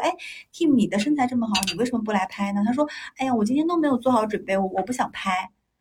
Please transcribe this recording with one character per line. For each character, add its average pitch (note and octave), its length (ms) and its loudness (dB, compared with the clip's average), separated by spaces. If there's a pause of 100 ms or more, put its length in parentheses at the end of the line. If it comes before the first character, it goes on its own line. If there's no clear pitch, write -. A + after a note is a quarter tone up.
：“哎， E4+ 80 2 (420)
Kim， D4+ 220 2
你 G3+ 140 4
的 A3 100 -2
身 D4 160 2
材 C4+ 140 2
这 B3+ 80 -2
么 A3+ 100 0
好， G#3+ 60 -2 (180)
你 F3 80 -4
为 A#3+ 60 2
什 B3 80 -2
么 A3 100 -2
不 G#3+ 80 -4
来 F#3+ 160 2
拍 G3+ 260 -4
呢？” G3+ 140 2
她 A#3+ 60 2
说 D4 160 0 (300)
：“哎 C4 80 -2
呀， B3+ 80 0
我 G#3+ 100 2
今 A#3+ 100 0
天 D#4 140 2
都 F4 80 2
没 D#4 100 2
有 C4 120 2
做 C4 120 0
好 A3 160 4
准 G#3 180 -4
备， G3 140 0
我， F#3+ 80 0
我 F#3+ 160 -2
不 G#3+ 100 -4
想 B3 200 -2
拍。” F#3+ 380 -4 (300)